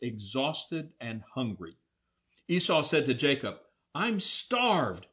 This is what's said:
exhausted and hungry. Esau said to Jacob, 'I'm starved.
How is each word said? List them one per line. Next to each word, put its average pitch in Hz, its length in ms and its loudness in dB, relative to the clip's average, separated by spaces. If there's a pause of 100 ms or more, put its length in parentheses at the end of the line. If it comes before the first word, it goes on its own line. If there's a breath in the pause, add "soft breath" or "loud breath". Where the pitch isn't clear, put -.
exhausted 131 880 -4 (100)
and 113 220 -8 (120)
hungry. 98 420 -4 (720)
Esau 170 340 4
said 147 240 2
to 127 80 4
Jacob, 131 420 0 (380)
'I'm 208 240 0
starved. 185 960 0